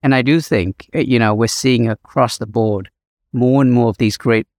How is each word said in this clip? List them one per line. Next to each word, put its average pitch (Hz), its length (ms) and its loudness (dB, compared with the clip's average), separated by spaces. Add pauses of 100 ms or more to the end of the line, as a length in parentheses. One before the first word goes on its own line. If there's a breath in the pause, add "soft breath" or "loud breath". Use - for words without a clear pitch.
And 135 120 2
I 127 80 0
do 147 180 2
think, 98 540 -4
uh, 160 60 -2
you 131 180 0
know, 110 160 2
we're 113 140 0
seeing 120 380 0
across 117 520 -4
the 117 80 -8
board 104 420 -4 (460)
more 127 260 2
and 131 120 4
more 120 180 2
of 98 80 -8
these 110 180 0
great 117 300 0 (120)